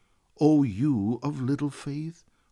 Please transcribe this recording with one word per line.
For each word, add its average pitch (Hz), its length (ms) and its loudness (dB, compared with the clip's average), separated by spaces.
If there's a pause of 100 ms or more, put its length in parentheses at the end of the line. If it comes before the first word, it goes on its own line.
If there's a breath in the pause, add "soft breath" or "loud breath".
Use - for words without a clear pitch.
(400)
O 151 220 6
you 120 600 0
of 143 180 -4
little 143 280 -2
faith?" 151 520 -12 (300)